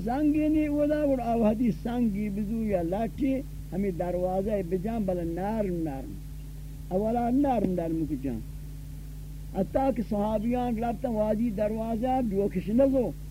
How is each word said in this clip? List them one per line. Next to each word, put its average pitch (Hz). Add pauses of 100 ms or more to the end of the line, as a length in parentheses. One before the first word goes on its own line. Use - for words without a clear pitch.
زنگی 302
نہیں 302
ودا، 294
اور 277
آوہدی 233 (120)
سنگی 226
بزو 214
یا 196
لاٹھی، 226 (320)
ہمیں 196
دروازہ 180 (180)
بجان، 202
بل 175
نرم 190
نرم۔ 143 (760)
اولا 226
نرم 247
نرم 165
کی 147
جان۔ 123 (1160)
حتیٰ 254
کہ 240
صحابیان 220
ربطا 233
واجی 214
دروازہ 220 (100)
ڈوکش 190
نزو۔ 254 (200)